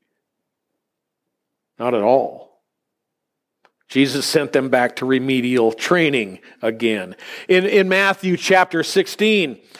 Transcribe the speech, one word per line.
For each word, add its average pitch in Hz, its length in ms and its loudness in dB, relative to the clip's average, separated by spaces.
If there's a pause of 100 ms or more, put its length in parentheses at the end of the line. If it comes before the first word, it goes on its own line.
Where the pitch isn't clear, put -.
(1800)
Not 120 160 -4
at 104 80 0
all. - 580 -2 (1300)
Jesus 135 380 -2
sent 147 260 -2
them 135 160 0
back 123 280 0
to 127 100 -6
remedial 127 640 0
training 139 680 -2 (200)
again. 113 540 -4 (340)
In, 185 160 4
in 196 240 2
Matthew 185 480 0
chapter 175 460 2
sixteen, 190 800 -2 (200)